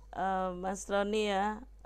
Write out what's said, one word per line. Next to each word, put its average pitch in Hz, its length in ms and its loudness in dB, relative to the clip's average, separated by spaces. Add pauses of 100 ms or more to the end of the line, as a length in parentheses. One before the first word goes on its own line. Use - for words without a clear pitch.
(120)
eh, 185 380 0 (100)
Mas 190 240 -2
Roni 202 480 2
ya, 214 320 0 (220)